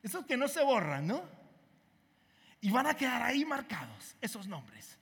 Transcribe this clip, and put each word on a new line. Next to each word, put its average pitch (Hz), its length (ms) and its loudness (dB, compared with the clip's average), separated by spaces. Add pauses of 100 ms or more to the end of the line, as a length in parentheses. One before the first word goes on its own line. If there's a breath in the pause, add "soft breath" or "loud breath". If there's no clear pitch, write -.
Esos 262 240 -6
que 262 100 0
no 269 120 2
se 302 140 2
borran, 160 440 4
¿no? 269 160 0 (1400 soft breath)
Y 202 100 2
van 262 180 4
a 311 60 2
quedar 247 280 0
ahí 277 220 2
marcados 180 760 -6
esos 202 280 -6
nombres. 123 540 -14